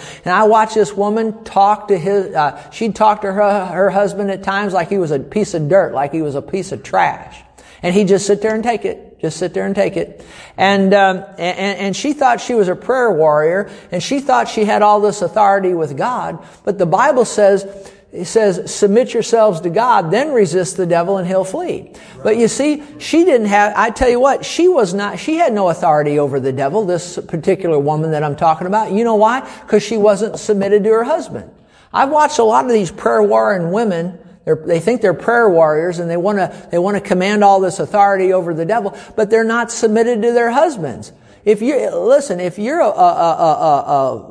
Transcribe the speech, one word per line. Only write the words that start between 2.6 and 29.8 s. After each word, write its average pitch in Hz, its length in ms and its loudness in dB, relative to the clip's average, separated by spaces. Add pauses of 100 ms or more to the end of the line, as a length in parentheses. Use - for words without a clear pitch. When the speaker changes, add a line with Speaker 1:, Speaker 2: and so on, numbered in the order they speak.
Speaker 1:
she'd 220 240 -4
talk 214 280 2
to 196 100 -4
her, 202 340 0
her 185 240 0
husband 196 400 -2
at 190 140 -6
times 196 280 -2
like 175 160 -2
he 202 100 -2
was 170 120 0
a 147 80 0
piece - 360 -4
of 156 140 -2
dirt, 180 260 2
like 139 180 -4
he 160 100 -4
was 147 140 -4
a 139 60 -6
piece - 280 -8
of 127 140 -12
trash. - 580 -4 (400)
And 175 120 -2
he'd 202 140 4
just 196 180 2
sit 202 140 0
there 220 140 -2
and 220 80 -4
take 233 220 -4
it. - 360 -10
Just 160 160 -6
sit 180 160 -6
there 190 140 -4
and 196 80 -4
take 190 220 -2
it. - 280 -8 (320)
And, 196 380 2
um, 190 300 2 (140)
and, 190 400 -4
and 196 180 -6
she 294 160 -4
thought 254 280 0
she - 140 -4
was 202 140 2
a 180 80 -2
prayer 247 340 0
warrior, 160 580 2 (220)
and 180 100 -4
she 285 200 -2
thought 247 280 0
she 220 160 -2
had 208 180 0
all 208 180 4
this 202 220 0
authority 190 520 2
with 151 220 -4
God. 170 480 -6 (200)
But 190 140 -4
the 185 80 2
Bible 220 380 2
says, 196 400 2 (460)
it - 140 -10
says, 196 500 0
"Submit 208 380 2
yourselves 214 480 2
to 175 100 -4
God, 208 400 2
then 269 220 0
resist 185 460 0
the 185 80 0
devil, 175 320 0
and 180 80 -4
he'll 190 180 0
flee." 320 380 -6
Speaker 2:
Right. - 180 -20 (240)
Speaker 1:
But 214 140 2
you 233 100 4
see, 294 340 -2 (160)
she 330 260 2
didn't 247 240 2
have, 208 280 2
I 220 140 0
tell 247 180 0
you 240 100 2
what, 262 280 -2
she - 200 0
was 240 280 2
not, 202 240 -6
she 311 180 -4
had 330 160 2
no 202 160 0
authority 151 500 0
over 143 220 0
the 135 120 -2
devil, 143 340 -2
this 175 320 -4
particular 170 600 -2
woman 151 340 -2
that 151 120 -2
I'm 147 100 -4
talking 165 320 0
about. 208 260 -2
You 208 120 0
know 226 120 2
why? 226 300 2 (200)
'Cause 208 160 2